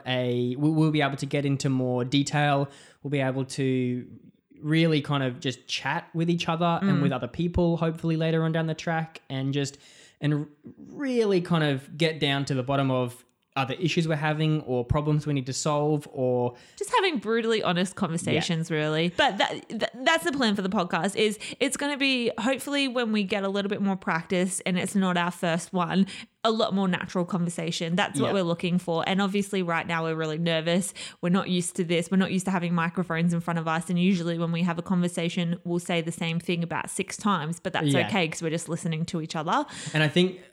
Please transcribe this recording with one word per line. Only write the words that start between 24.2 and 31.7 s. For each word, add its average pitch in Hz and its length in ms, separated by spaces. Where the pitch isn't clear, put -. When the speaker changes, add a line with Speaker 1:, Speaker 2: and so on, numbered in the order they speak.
Speaker 2:
and 185 120
it's 185 160
not 185 220
our 175 160
first 170 400
one, 180 360
a 226 80
lot 220 240
more 196 120
natural 180 380
conversation. 170 720
That's 170 240
what - 80
Speaker 1:
Yeah. 156 60
Speaker 2:
we're 190 100
looking 170 340
for. 165 300
And 190 120
obviously 196 440
right 170 240
now 165 160
we're 160 120
really 156 220
nervous. 170 560
We're 175 80
not 185 200
used 180 280